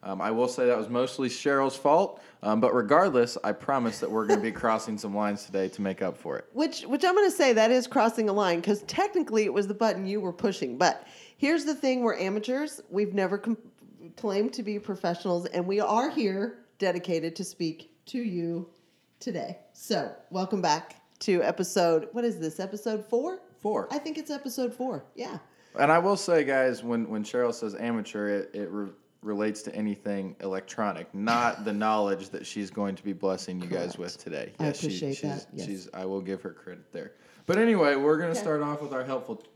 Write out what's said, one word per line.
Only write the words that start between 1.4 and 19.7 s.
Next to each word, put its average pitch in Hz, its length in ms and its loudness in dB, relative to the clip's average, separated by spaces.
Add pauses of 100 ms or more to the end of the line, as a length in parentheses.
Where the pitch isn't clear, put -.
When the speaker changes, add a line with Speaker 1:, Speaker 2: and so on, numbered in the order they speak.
Speaker 1:
fault. 160 460 2 (220)
Um, 110 180 2
but 120 140 6
regardless, 123 680 4
I 104 100 0
promise 120 480 -2
that - 100 -2
we're 110 160 0
gonna 107 160 4
be 110 100 -2
Speaker 2:
<laughs> - 100 -8
Speaker 1:
crossing 110 360 0
some 101 180 -6
lines 104 300 -2
today 95 240 -2
to - 100 -12
make 95 220 -2
up 90 160 -2
for 69 180 -6
it. - 160 -8
Speaker 2:
Which, 302 300 -2
which 294 240 0
I'm 359 80 4
gonna 403 160 6
say, 262 240 4
that 220 160 6
is 254 160 4
crossing 226 420 2
a 196 60 2
line, 180 260 2
'cause 202 220 0
technically 320 640 0
it 180 100 0
was 202 120 2
the 202 60 -4
button 196 320 0
you 202 160 -2
were 180 140 -4
pushing. 143 420 -2
But - 300 4 (320)
here's 294 260 2
the 302 100 0
thing, 254 280 0
we're 226 160 2
amateurs. 220 720 -2
We've 190 240 0
never 196 240 0
com-, 214 180 -2 (600)
claimed 208 340 0
to 254 100 -8
be 208 160 -4
professionals, 180 680 -2
and 175 200 -2
we 202 140 0
are 233 300 2
here 208 480 -2 (200)
dedicated 170 580 -2
to 190 80 -6
speak - 480 -8 (120)
to - 140 -8
you 175 500 -4 (520)
today. 160 360 -6 (160)